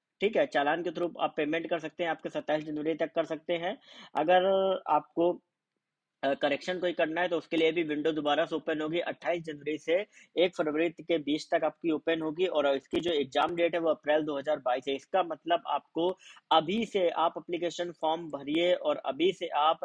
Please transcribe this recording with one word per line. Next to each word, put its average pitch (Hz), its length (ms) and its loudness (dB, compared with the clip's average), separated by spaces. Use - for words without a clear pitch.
ठीक 214 140 2
है। 156 100 4
चालान 151 380 0
के 175 60 -4
through 170 300 -4
आप 151 180 -2
पेमेंट 156 320 -2
कर 170 100 0
सकते 160 240 -6
हैं, 165 80 0
आपके 156 180 -6
सत्ताईस 156 340 -2
जनवरी 151 320 -4
तक 156 180 -4
कर 165 120 0
सकते 160 280 -6
हैं। 170 240 -4
अगर 180 300 4
आपको, 165 520 0
अ, 139 100 2
correction 147 460 -2
कोई 175 140 0
करना 160 280 0
है 180 60 2
तो 175 100 -2
उसके 160 200 -4
लिए 160 140 4
भी 165 120 0
विंडो 151 280 0
दोबारा 147 340 0
से 160 100 -4
open 156 260 -2
होगी। 160 180 -2
अट्ठाईस 165 440 -4
जनवरी 151 340 -6
से 180 280 0
एक 175 180 2
फरवरी 160 340 0
के 165 280 -2
बीच 147 360 -4
तक 160 100 2
आपकी 160 280 -2
open 160 300 -2
होगी 156 240 -2
और 143 300 2
इसकी 135 240 -4
जो 175 120 0
एग्जाम 147 440 0
date 170 180 2
है 170 80 -2
वो 165 80 2
अप्रैल 151 320 2
दो 151 160 -4
हज़ार 147 220 -2
बाईस 127 280 -2
है। 135 80 0
इसका 180 280 0
मतलब 165 440 -2
आपको 165 500 -2
अभी 170 340 4
से 180 240 2
आप - 280 2
application 170 540 -4
form 160 380 -2
भरिए 147 440 0
और 147 240 0
अभी 143 340 0
से 175 160 -6
आप 156 380 2